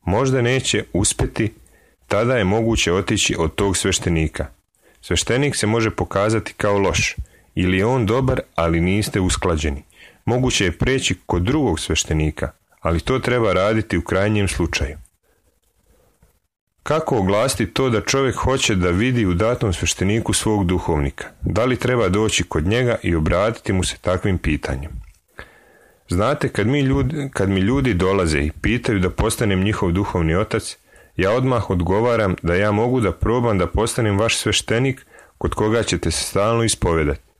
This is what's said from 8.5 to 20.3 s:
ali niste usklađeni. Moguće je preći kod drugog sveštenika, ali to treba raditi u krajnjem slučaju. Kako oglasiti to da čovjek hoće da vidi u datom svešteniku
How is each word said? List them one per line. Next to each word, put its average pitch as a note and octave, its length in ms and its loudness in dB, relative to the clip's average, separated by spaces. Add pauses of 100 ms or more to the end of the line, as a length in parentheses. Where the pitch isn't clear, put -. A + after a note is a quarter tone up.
ali E2 260 2
niste G2+ 400 0
usklađeni. D#2 640 -2 (400)
Moguće B2 400 0
je E2+ 80 0
preći B2+ 420 0 (120)
kod F2+ 160 0
drugog A#2+ 380 0
sveštenika, D#2 680 -2 (300)
ali E2 200 0
to B2+ 180 0
treba A#2 340 0
raditi G2+ 440 2
u E2 60 0
krajnjem G2+ 460 0
slučaju. - 500 -4 (1800)
Kako D3 360 0
oglasiti G#2 480 0
to C3+ 240 0
da G#2+ 100 2
čovjek C3+ 360 0
hoće B2+ 380 0
da F2+ 160 2
vidi A#2 360 0
u F2+ 80 2
datom A2 380 0
svešteniku G#2 600 -2